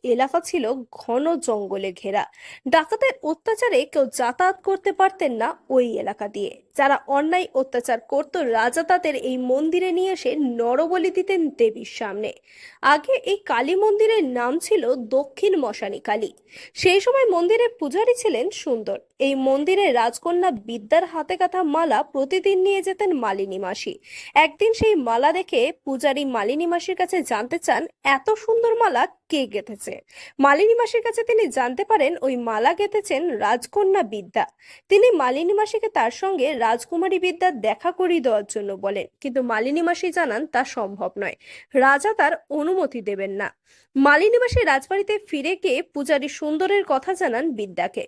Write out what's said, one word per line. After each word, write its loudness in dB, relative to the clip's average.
এলাকা 0
ছিল -2
ঘন -2
জঙ্গলে -4
ঘেরা। -4
ডাকাতের 2
অত্যাচারে 0
কেউ 0
যাতায়াত -2
করতে -2
পারতেন 0
না -4
ওই 2
এলাকা -6
দিয়ে। -8
যারা 2
অন্যায় 0
অত্যাচার -2
করত, -4
রাজা 0
তাদের 0
এই -4
মন্দিরে 0
নিয়ে 0
এসে -4
নরবলি 0
দিতেন 0
দেবীর 0
সামনে। -8
আগে 2
এই 0
কালী -2
মন্দিরের 2
নাম -2
ছিল 0
দক্ষিণ -2
মশানী -4
কালী। -4
সেই 4
সময় 4
মন্দিরের 2
পূজারী 0
ছিলেন 0
সুন্দর। -4
এই 2
মন্দিরে 2
রাজকন্যা 0
বিদ্যার 0
হাতে -6
গাঁথা 0
মালা 2
প্রতিদিন 0
নিয়ে 2
যেতেন -2
মালিনী -4
মাসি। -8
একদিন 4
সেই 2
মালা 2
দেখে 0
পূজারী 0
মালিনী -2
মাসির -2
কাছে -2
জানতে -4
চান, 0
এত 2
সুন্দর 0
মালা 2
কে 0
গেঁথেছে। -10
মালিনী 6
মাসির 0
কাছে -2
তিনি 2
জানতে -2
পারেন, 2
ওই 0
মালা 0
গেঁথেছেন -2
রাজকন্যা 0
বিদ্যা। -4
তিনি 6
মালিনী 0
মাসিকে -2
তার 0
সঙ্গে -2
রাজকুমারী 0
বিদ্যার 0
দেখা -2
করিয়ে 0
দেওয়ার 0
জন্য -6
বলেন, -6
কিন্তু -2
মালিনী -2
মাসি -2
জানান -2
তা -2
সম্ভব -6
নয়, -6
রাজা 4
তার 2
অনুমতি -2
দেবেন -6
না। -6
মালিনী 6
মাসি 2
রাজবাড়িতে 0
ফিরে -4
গিয়ে -2
পূজারী -2
সুন্দরের 0
কথা 0
জানান -2
বিদ্যাকে। -6